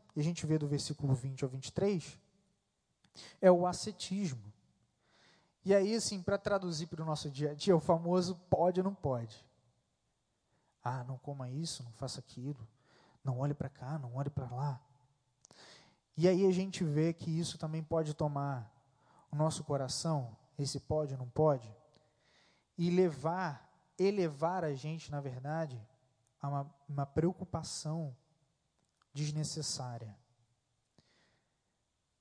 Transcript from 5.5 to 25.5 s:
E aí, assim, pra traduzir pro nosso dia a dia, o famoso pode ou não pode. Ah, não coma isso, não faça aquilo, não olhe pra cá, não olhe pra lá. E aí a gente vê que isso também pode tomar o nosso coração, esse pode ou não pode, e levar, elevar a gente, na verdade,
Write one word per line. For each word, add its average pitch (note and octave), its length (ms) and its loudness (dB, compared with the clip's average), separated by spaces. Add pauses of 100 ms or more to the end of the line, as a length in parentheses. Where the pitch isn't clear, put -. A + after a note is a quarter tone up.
E F#3+ 120 6
aí, G3+ 200 6
assim, G3+ 280 -2
pra G3 160 0
traduzir F3+ 480 -2
pro D#3+ 180 -6
nosso D3+ 260 -2
dia C#3+ 200 -2
a D3 40 -6
dia, E3+ 220 6
o D#3+ 40 6
famoso F3 540 4 (140)
pode F3 320 4
ou F#3 40 2
não G3 100 -2
pode. A#2+ 500 -4 (1400)
Ah, B2+ 220 -4
não C3 140 -8
coma C3+ 320 -10
isso, D3+ 340 -8
não A#2 80 -16
faça C3 260 -8
aquilo, B2+ 480 -10 (560)
não B2+ 180 -2
olhe C#3+ 120 0
pra - 160 -6
cá, C#3+ 300 -8
não B2 160 -8
olhe C3+ 160 -2
pra B2+ 200 -6
lá. C3 320 -4 (1300)
E D#3+ 100 4
aí F#3 200 6
a F#3 40 6
gente F#3 320 -2
vê D#3 300 2
que E3 180 -6
isso D#3+ 280 -4
também D#3+ 260 -6
pode D#3 300 0
tomar C#3+ 600 -2 (560)
o D3+ 60 -6
nosso D#3 280 0
coração, C3+ 720 -2 (220)
esse C#3 220 -4
pode D3+ 340 -2
ou C3+ 40 -6
não B2+ 100 -8
pode, B2+ 460 2 (1000)
e F3 140 2
levar, E3+ 800 2 (280)
elevar F3+ 640 2
a D3+ 100 0
gente, D3+ 360 -8
na C#3+ 100 -4
verdade, C#3 600 -4 (600)